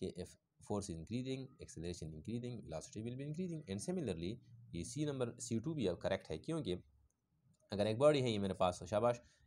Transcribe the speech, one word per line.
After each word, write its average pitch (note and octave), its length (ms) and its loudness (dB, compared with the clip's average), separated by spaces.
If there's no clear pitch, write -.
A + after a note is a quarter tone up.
कि F#2 100 -2
if - 40 -10
force G2+ 180 0
increasing, B2+ 520 -4
acceleration E2 360 -6
increasing, A2 680 -6
velocity D#2+ 340 -8
will A#2+ 140 -6
be C#3 120 -6
increasing। E3 420 -4
And G2 180 -4
similarly, G#2+ 460 -2
ये E2+ 80 -2
सी D3 220 -4
नंबर, B2+ 340 -2
सी A2+ 200 0
टू D#3 140 -2
भी B2 140 2
अब E2+ 100 2
करेक्ट F#2 340 0
है, D#2 60 -2
क्योंकि C#3+ 360 -2
अगर G2+ 160 4
एक A2 100 2
बॉडी D3 240 8
है, B2+ 100 4
ये G#2+ 80 2
मेरे G2 140 2
पास, F2+ 300 4
शाबाश, A2+ 380 4